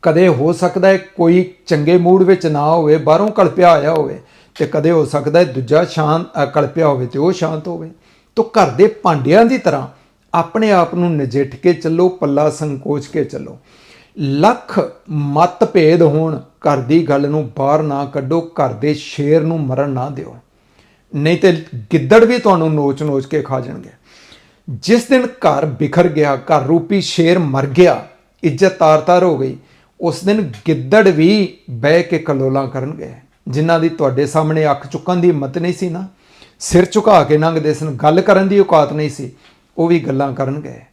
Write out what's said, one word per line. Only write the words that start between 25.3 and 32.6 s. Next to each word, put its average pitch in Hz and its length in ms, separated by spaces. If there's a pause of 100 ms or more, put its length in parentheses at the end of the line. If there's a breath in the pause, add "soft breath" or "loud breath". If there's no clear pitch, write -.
ਬਿਖਰ 156 420
ਗਿਆ, 147 280
ਘਰ 151 260
ਰੂਪੀ 165 380
ਸ਼ੇਰ 175 380
ਮਰ 135 280
ਗਿਆ, 139 400 (360)
ਇੱਜ਼ਤ 160 260
ਤਾਰ-ਤਾਰ 175 560
ਹੋ 160 140
ਗਈ, 131 180 (440 soft breath)
ਉਸ 170 240
ਦਿਨ 196 280 (160)
ਗਿੱਦੜ 151 400
ਵੀ 180 500 (120)
ਬਹਿ 143 320
ਕੇ 175 160
ਕਲੋਲਾਂ 135 500